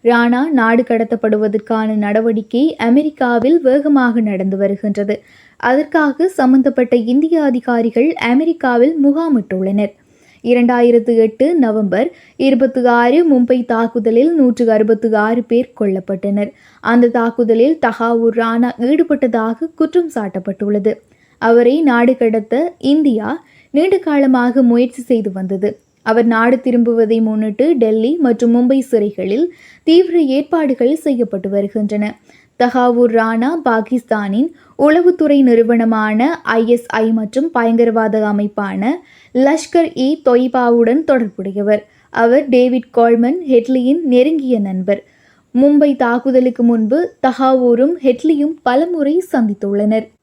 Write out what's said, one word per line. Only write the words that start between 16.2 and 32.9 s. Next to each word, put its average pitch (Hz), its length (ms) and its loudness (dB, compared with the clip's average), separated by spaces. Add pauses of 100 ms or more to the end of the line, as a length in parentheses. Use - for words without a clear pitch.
அந்த 240 300 2
தாக்குதலில் 233 640 0
தஹாவூர் 233 640 -2
ராணா 233 380 -2
ஈடுபட்டதாக 262 960 -2
குற்றம் 320 400 -2
சாட்டப்பட்டுள்ளது. 202 800 -4 (480)
அவரை 240 400 4
நாடு 240 320 2
கடத்த 226 400 -2 (300)
இந்தியா 262 440 0 (460)
நீண்ட 370 240 2
காலமாக 262 640 0
முயற்சி 240 400 0
செய்து 220 300 -2
வந்தது. 190 360 -6 (380)
அவர் 226 200 2
நாடு 233 300 2
திரும்புவதை 226 640 0
முன்னிட்டு 214 540 -2
டெல்லி 226 440 0
மற்றும் 240 360 0
மும்பை 247 260 0
சிறைகளில் 208 680 -4 (400)
தீவிர 339 300 2 (140)
ஏற்பாடுகள் 277 680 -2
செய்யப்பட்டு 226 520 -4
வருகின்றன. 208 560 -4 (560)
தஹாவூர் 247 560 2